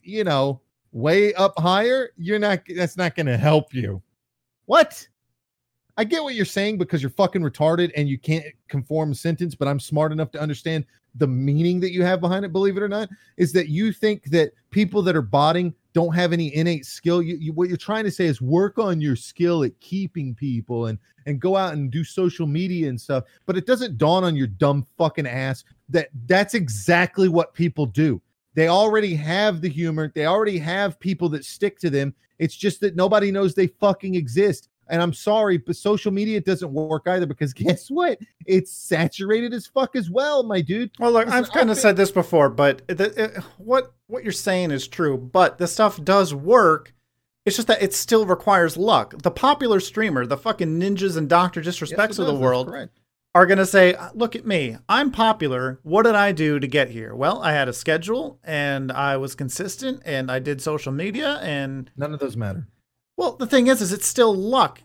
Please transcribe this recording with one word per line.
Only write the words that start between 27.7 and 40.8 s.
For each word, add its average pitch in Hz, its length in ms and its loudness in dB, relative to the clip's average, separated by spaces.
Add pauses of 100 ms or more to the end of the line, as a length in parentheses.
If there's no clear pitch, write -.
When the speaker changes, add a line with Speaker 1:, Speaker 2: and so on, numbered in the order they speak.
Speaker 1:
do. 123 340 0 (340)
They 160 120 4
already 208 480 4
have 170 460 0
the 180 80 -2
humor. 156 440 -4
They 151 140 -2
already 196 320 0
have 180 400 -4
people 175 300 -2
that 147 160 -6
stick - 360 -4
to 170 100 -2
them. 139 220 -2 (280)
It's 160 160 -4
just - 240 -4
that 190 160 -2
nobody 196 340 2
knows 190 240 0
they 190 140 2
fucking 196 480 -2
exist. 165 520 0 (200)
And 165 120 -2
I'm 175 140 0
sorry, 208 420 0
but 170 200 -4
social 208 360 -2
media 208 300 -2
doesn't 180 280 -2
work 156 360 -4
either 180 180 0
because 139 300 -4
<laughs> - 0 -
guess - 360 -2
what? 320 280 0 (280)
It's 185 240 2
saturated 196 840 -2
as 220 120 -8
fuck 262 300 -2
as 180 140 -4
well, 269 320 0
my 208 180 -2
dude. 202 380 -4